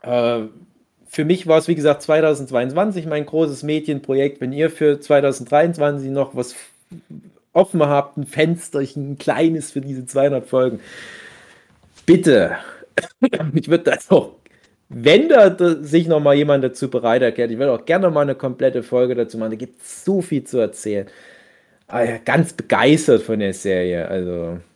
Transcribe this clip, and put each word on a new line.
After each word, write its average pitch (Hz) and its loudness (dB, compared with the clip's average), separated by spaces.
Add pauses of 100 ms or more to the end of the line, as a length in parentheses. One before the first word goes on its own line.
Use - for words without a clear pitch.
Äh, 120 0 (680)
für - -4
mich 180 0
war 160 6
es, 160 -2
wie 170 2
gesagt, 147 0
zweitausendzweiundzwanzig 151 0
mein 151 -4
großes 147 -2
Medienprojekt. 143 -2
Wenn 127 -6
ihr 151 0
für 151 0
zweitausenddreiundzwanzig 147 0
noch 135 -4
was 123 -6 (1000)
offen 185 2
habt, 143 0
ein 143 -6
Fensterchen, 147 -4
ein 139 -14
kleines 156 -2
für 143 -6
diese 131 -10
zweihundert 139 0
Folgen, 127 0 (1300)
bitte. 156 4 (640)
<coughs> 160 -2
Ich 160 -2
würd 170 0
das - -2
auch, - 2 (520)
wenn 147 4
da, 240 8
da 175 2
sich 160 2
noch 156 2
mal 143 6
jemand 143 2
dazu 127 -4
bereit 120 0
erklärt, 117 0
ich 110 -8
würd 139 0 (120)
auch - -20
gerne 180 2
mal 151 0
eine 143 -2
komplette 131 -2
Folge 127 0
dazu 113 -4
machen. 110 -6
Da 110 -8
gibt's - -16
so 190 0
viel 151 -4
zu 127 -4
erzählen. 104 -4 (800)
Aber 117 -2
ja, 117 -4
ganz 165 -2
begeistert 127 2
von 110 -4
der 98 -2
Serie. 90 -2
Also 87 -6 (160)